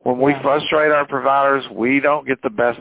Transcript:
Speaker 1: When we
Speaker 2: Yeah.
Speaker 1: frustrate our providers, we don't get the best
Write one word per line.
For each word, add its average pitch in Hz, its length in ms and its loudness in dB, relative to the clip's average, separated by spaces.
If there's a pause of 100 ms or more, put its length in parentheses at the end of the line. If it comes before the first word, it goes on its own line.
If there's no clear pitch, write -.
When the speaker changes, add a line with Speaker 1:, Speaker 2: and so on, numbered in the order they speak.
Speaker 1:
When 127 180 -2
we 139 140 4
Speaker 2:
Yeah. 135 100 -4
Speaker 1:
frustrate 151 500 0
our 147 140 2
providers, 139 640 0
we 120 320 0
don't 143 260 0
get 135 160 -4
the 127 80 -4
best 117 300 -2